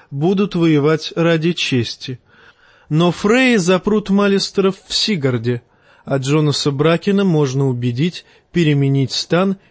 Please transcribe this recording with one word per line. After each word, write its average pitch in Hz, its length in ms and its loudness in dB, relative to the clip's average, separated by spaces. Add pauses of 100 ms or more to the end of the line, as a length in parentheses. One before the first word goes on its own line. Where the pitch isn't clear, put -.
(120)
будут 190 420 0
воевать 156 640 2
ради 165 380 0
чести. - 640 -4 (720)
Но 165 220 2
Фреи 240 440 2
запрут 196 560 0
Малистеров 196 640 0 (100)
в - 80 -12
Сигарде, 123 680 -2 (420)
а 139 120 -2
Джонаса 143 540 0
Бракена 165 520 0
можно 143 440 0
убедить 123 560 -2 (280)
переменить 139 600 2
стан 190 460 -2 (140)